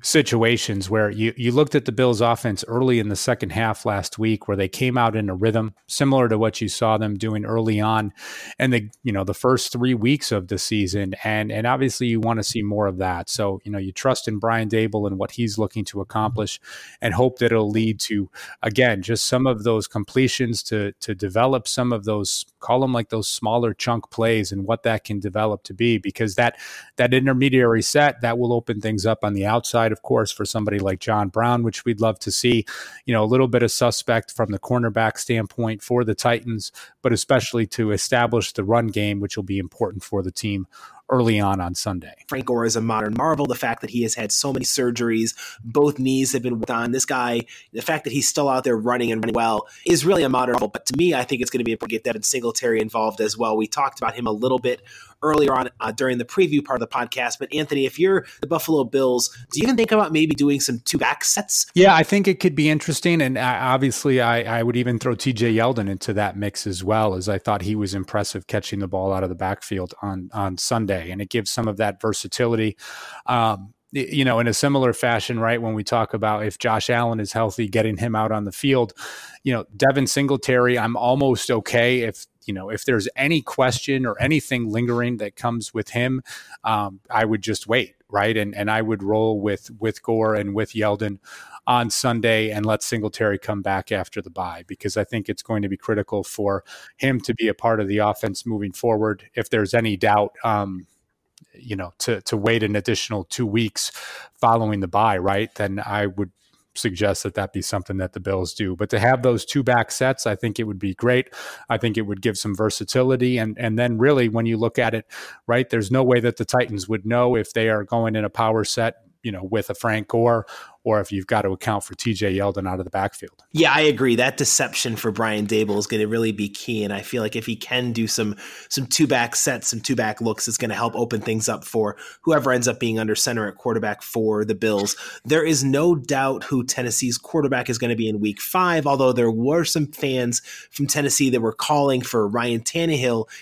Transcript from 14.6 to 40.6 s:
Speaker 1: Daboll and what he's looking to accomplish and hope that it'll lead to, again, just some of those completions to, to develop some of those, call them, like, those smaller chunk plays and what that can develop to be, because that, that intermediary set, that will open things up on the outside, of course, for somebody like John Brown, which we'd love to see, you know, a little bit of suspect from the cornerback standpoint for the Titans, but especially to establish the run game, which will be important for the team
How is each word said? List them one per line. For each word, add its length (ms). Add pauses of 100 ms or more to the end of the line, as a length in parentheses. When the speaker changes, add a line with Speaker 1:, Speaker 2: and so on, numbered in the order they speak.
Speaker 1:
Daboll 400
and 100
what 140
he's 260
looking 280
to 140
accomplish 600 (400)
and 120
hope 280
that 100
it'll 200
lead 320
to, 280 (320)
again, 400
just 240
some 220
of 160
those 240
completions 760
to, 360
to 120
develop 540
some 260
of 120
those, 420 (140)
call 180
them, 140
like, 160
those 200
smaller 460
chunk 380
plays 400
and 140
what 160
that 220
can 140
develop 440
to 100
be, 240
because 380
that, 240 (380)
that 180
intermediary 680
set, 400
that 160
will 160
open 260
things 280
up 180
on 80
the 140
outside, 440
of 120
course, 280
for 140
somebody 340
like 220
John 280
Brown, 340
which 240
we'd 140
love 180
to 120
see, 360 (400)
you 80
know, 100
a 20
little 220
bit 140
of 100
suspect 580
from 200
the 80
cornerback 580
standpoint 640
for 220
the 100
Titans, 580 (280)
but 140
especially 540
to 220
establish 640
the 120
run 240
game, 300
which 180
will 80
be 140
important 440
for 200
the 80
team 360 (420)